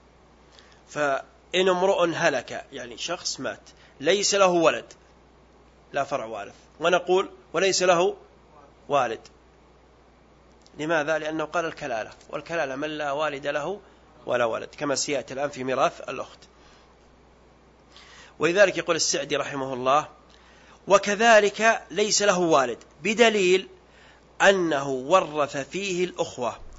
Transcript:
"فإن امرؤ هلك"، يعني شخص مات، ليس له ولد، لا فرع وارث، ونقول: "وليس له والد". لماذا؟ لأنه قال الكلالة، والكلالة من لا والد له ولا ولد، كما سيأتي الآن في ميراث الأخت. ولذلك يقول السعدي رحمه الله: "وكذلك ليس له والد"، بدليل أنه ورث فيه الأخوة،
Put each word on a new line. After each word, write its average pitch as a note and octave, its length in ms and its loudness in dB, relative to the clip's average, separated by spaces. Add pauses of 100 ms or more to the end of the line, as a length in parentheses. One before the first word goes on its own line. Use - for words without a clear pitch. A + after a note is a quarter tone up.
(880)
"فإن D3 800 -2
امرؤ F3+ 360 2 (100)
هلك"، C3+ 580 -2
يعني A#2+ 260 -14
شخص - 420 -8
مات، A2 200 -8 (400)
ليس F#3+ 340 2
له G3+ 120 6
ولد، D#3+ 460 2 (1000)
لا C#3 120 -2
فرع C3 200 -4
وارث، G#2+ 300 -12 (260)
ونقول: F3+ 500 2 (220)
"وليس F#3 300 0
له F3+ 340 4 (720)
والد". B2+ 400 -2 (1500)
لماذا؟ D#3 400 -2
لأنه D#3 260 -4
قال E3 200 -4
الكلالة، B2+ 460 -8 (200)
والكلالة D3+ 460 -6
من D3 120 -6
لا D3+ 240 -6
والد C#3+ 340 -6
له D3+ 340 -4 (460)
ولا B2 180 0
ولد، A2 240 -4 (100)
كما D3 160 -2
سيأتي C3 400 -6
الآن C#3 160 -4
في C3 140 -10
ميراث C3 360 -2
الأخت. - 380 -12 (2000)
ولذلك F3 400 4
يقول E3 180 -2
السعدي D3 400 -4
رحمه C3+ 380 -4
الله: C3 340 0 (800)
"وكذلك G#3 1000 4
ليس G3+ 320 0
له G3 160 4
والد"، C#3+ 400 2 (240)
بدليل G3+ 640 2 (720)
أنه E3 460 2
ورث D3 680 0
فيه F3+ 480 -4
الأخوة، D#3+ 520 -6 (220)